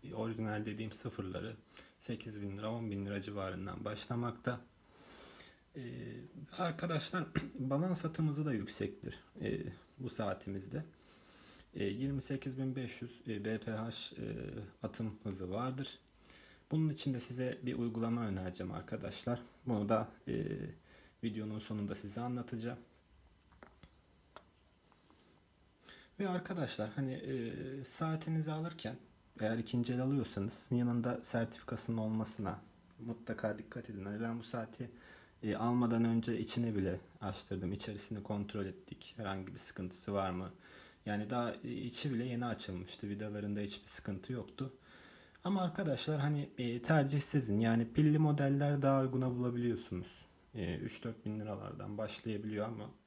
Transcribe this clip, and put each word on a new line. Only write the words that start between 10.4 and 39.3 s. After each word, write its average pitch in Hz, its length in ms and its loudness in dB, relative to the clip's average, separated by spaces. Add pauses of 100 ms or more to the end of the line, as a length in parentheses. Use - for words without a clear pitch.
E, 101 120 0
yirmi 131 360 0
sekiz 135 360 -4
bin 131 180 0
beş 127 260 -4
yüz, 120 260 -10
e, 104 180 -2
B 110 140 2
P 113 120 -4
H, 110 440 -4
e, - 80 -6 (600)
atım 110 400 -2
hızı 92 280 -2
vardır. 131 480 -2 (720)
Bunun 156 180 6
için 139 240 0
de 123 60 0
size 123 440 -2
bir 123 140 0
uygulama 117 440 2
önereceğim 92 520 0
arkadaşlar. 92 680 -2 (240)
Bunu 107 240 4
da, 113 180 6 (200)
e, - 180 0 (800)
videonun 107 360 -2
sonunda 104 360 -2
size 104 260 -6
anlatacağım. 123 580 -2 (3500)
Ve 196 100 2
arkadaşlar 175 600 0
hani, 131 240 0
e, 131 680 -4
saatinizi 160 680 0
alırken 160 440 -4 (440)
eğer 110 180 2
ikinci 120 360 0
el 123 80 2
alıyorsanız 127 680 0
yanında 120 520 2
sertifikasının - 720 -2
olmasına 110 640 0 (400)
mutlaka 110 580 -2
dikkat - 320 -10
edin. 98 160 -6
Hani 104 160 -2
ben 117 180 -2
bu 113 40 -10
saati, 117 460 -6 (540)
e, 107 120 2
almadan 117 480 4
önce 117 360 4
içini 113 360 0
bile 95 240 2 (220)
açtırdım. 95 520 -2
İçerisini 101 500 -6
kontrol 101 420 -2
ettik. - 520 -10
Herhangi 95 360 -4